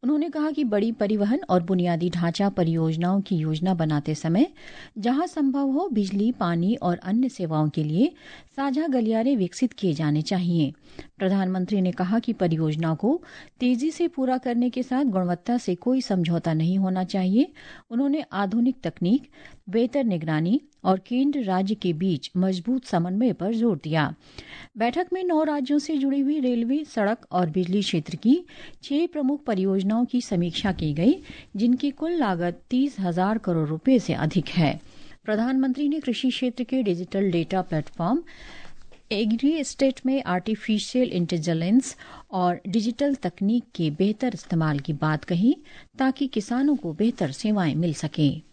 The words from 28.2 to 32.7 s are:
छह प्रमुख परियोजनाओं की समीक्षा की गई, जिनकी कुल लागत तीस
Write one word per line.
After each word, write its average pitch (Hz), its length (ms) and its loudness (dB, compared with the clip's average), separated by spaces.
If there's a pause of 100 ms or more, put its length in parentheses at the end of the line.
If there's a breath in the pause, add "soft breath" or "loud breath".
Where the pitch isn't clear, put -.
छह 302 240 0
प्रमुख 294 360 -2
परियोजनाओं 196 600 0
की 247 160 -2
समीक्षा 175 500 -2
की 156 220 -2
गई, 196 220 4 (400 loud breath)
जिनकी 247 360 2
कुल 320 200 -4
लागत 185 580 -2
तीस 254 300 0